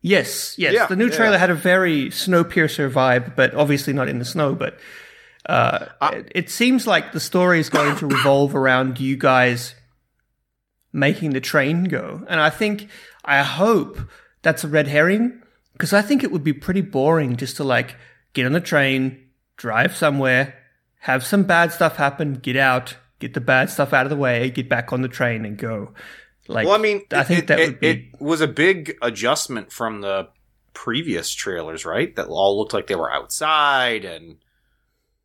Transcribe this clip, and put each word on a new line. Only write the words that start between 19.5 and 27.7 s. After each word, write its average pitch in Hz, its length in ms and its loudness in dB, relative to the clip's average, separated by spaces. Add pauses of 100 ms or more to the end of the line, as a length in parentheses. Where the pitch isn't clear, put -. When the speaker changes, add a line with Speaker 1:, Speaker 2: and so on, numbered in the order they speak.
Speaker 1:
drive 117 400 0
somewhere, 139 580 2 (460)
have 131 240 -2
some 202 200 2
bad 170 280 2
stuff 160 240 0
happen, 143 380 -2
get 127 240 -4
out, 127 360 0 (260)
get 123 120 -10
the 143 80 -6
bad 131 300 2
stuff 143 240 -2
out 131 100 4
of 139 60 -4
the 151 60 -2
way, 127 340 0
get 123 180 -6
back 120 240 -2
on 127 80 -2
the 131 80 -2
train 117 380 -4
and 104 100 -10
go. 110 380 -8 (520)
Like, 110 200 -2
Speaker 2:
Well, 196 80 6
I 214 40 4
mean, 214 220 0 (100)
Speaker 1:
I 139 120 2
Speaker 2:
it, 131 40 0
Speaker 1:
think 175 120 2
Speaker 2:
it, 151 80 -2
Speaker 1:
that 147 120 2
Speaker 2:
it, 160 100 4
Speaker 1:
would 123 120 -8